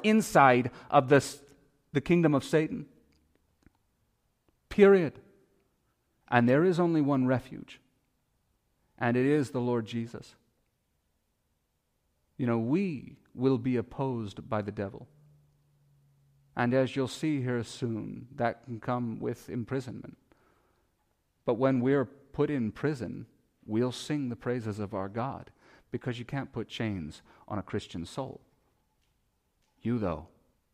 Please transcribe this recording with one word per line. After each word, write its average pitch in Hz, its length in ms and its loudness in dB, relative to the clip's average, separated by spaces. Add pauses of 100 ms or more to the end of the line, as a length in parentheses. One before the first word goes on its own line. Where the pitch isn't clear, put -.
inside 139 680 6 (180)
of 135 200 4
this, - 320 4 (500)
the 143 80 0
kingdom 165 340 4
of 135 120 0
Satan. 160 400 0 (1800)
Period. 196 500 6 (1080)
And 120 180 4
there 139 160 6
is 180 160 2
only 165 220 2
one 135 260 2
refuge, - 540 -4 (1160)
and 120 200 0
it 131 80 2
is 143 260 2
the 127 80 -4
Lord 120 260 0
Jesus. 113 500 -10 (2000)
You 131 100 -4
know, 117 100 2
we 147 600 -2 (180)
will 131 220 2
be 127 180 -2
opposed 117 760 -6
by 107 120 -2
the 101 100 -6
devil. 101 380 -8 (1500)
And 120 180 0
as 131 220 2
you'll 135 140 0
see 151 320 -2
here 123 220 -2
soon, 113 720 -8
that 117 280 -2
can 117 160 -12
come 123 400 -4
with 120 300 -8
imprisonment. 120 680 -8 (1300)
But 123 100 0
when 131 260 2
we're 135 240 2
put - 440 -4
in 120 220 -2
prison, 117 540 -6 (400)
we'll 117 260 0
sing 143 380 -4
the 113 80 -6
praises 110 420 -4
of 104 140 -8
our 98 160 -4
God, 113 420 -8 (400)
because 120 260 -6
you 120 80 -10
can't 127 280 -8
put 110 140 -6
chains 95 540 -6 (260)
on 104 120 -6
a 92 40 -6
Christian 95 420 -8
soul. - 360 -12 (1400)
You, 117 180 -2
though, 82 280 -4 (460)